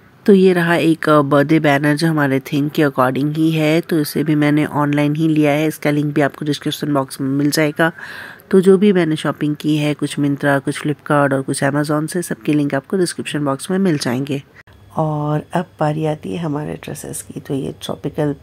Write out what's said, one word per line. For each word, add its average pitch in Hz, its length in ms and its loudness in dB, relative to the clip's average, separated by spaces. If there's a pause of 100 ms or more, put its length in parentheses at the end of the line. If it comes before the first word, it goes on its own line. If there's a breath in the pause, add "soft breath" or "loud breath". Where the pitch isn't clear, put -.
(260)
तो 208 80 6
ये 190 180 6
रहा 170 220 2
एक, 160 340 0
uh, 151 140 6
birthday 143 380 2
banner 147 360 2
जो 165 120 0
हमारे 143 320 0
theme 143 280 -2
के 156 140 0
according 135 540 0
ही 160 140 2
है, 156 300 2
तो 170 200 0
इसे 147 240 -2
भी 156 100 0
मैंने 147 320 2
online 147 500 0
ही 160 120 2
लिया 151 240 4
है। 151 140 0
इसका 151 240 -2
link 147 240 0
भी 151 60 2
आपको 139 240 0
description 147 500 -4
box 135 260 -4
में 135 80 -4
मिल 143 220 0
जाएगा। 160 420 0 (580 loud breath)
तो 190 100 6
जो 190 180 6
भी 208 140 6
मैंने 165 240 2
shopping 147 400 -2
की 151 200 -2
है, 147 180 0
कुछ 143 260 -6
Myntra, 143 400 0
कुछ 143 180 -6
Flipkart 147 540 0
और 135 100 0
कुछ 139 220 -4
Amazon 147 440 0
से, 180 140 -4
सबके - 300 -4
link 147 220 0
आपको 139 220 -4
description 156 480 -4
box 135 260 -4
में 190 80 0
मिल 180 200 2
जाएंगे। 139 440 -4 (540 loud breath)
और 151 460 -2 (100)
अब 175 180 -4 (100)
बारी 156 260 -2
आती 151 260 -6
है 185 60 -6
हमारे 151 360 -6
dresses - 480 -12
की। - 180 -14
तो 151 140 -8
ये 147 280 -6
tropical 143 600 -6